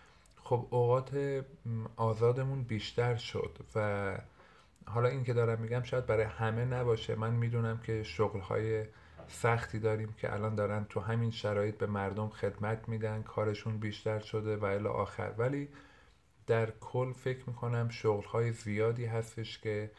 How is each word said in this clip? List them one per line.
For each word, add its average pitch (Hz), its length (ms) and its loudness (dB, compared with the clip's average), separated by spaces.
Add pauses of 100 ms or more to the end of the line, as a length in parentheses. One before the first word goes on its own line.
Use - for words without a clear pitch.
(420)
خب، 120 280 0
اوقات 131 760 2 (520)
آزادمون 123 640 2
بیشتر 120 540 0
شد - 420 -4 (160)
و 101 440 0 (680)
حالا 120 220 2
این 131 160 0
که 123 80 0
دارم 117 280 4
می‌گم 120 220 0
شاید 127 240 0
برای 110 180 4
همه 113 400 0
نباشه. 123 500 2
من 110 160 0
می‌دونم 117 480 2
که 113 240 -2
شغل‌های 107 840 0 (440)
سختی 117 500 2
داریم 110 340 0
که - 200 -4
الان 107 220 -2
دارن 104 300 0
تو 104 160 -4
همین 113 300 0
شرایط 104 480 0
به 101 80 0
مردم 101 420 -2
خدمت 107 600 -2
می‌دن، 110 340 -2
کارشون 107 560 -2
بیشتر 107 400 -2
شده 107 380 -2
و 104 80 -2
الی 101 220 2
آخر، 101 520 -2
ولی 143 300 0 (800)
در 113 240 4
کل 127 420 -2
فکر 127 340 -4
می‌کنم 120 420 -2
شغل‌های 113 640 2
زیادی 113 520 0
هستش 113 540 -4
که 107 400 -2